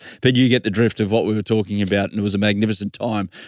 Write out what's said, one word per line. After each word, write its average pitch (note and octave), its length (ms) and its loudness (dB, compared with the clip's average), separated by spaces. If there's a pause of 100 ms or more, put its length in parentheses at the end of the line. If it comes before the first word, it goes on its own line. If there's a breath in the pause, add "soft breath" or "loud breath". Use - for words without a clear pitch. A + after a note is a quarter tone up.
(200 loud breath)
but B2+ 160 4
you B2+ 120 4
get A#2+ 140 2
the A2+ 80 -2
drift G#2+ 300 2
of G2+ 100 0
what A2 140 2
we G#2+ 100 0
were G#2+ 80 -2
talking G#2 400 -2
about. G2 280 0
And G#2 100 -4
it - 20 0
was G2+ 140 -2
a - 20 0
magnificent G#2 540 0
time G#2+ 380 -4 (180 loud breath)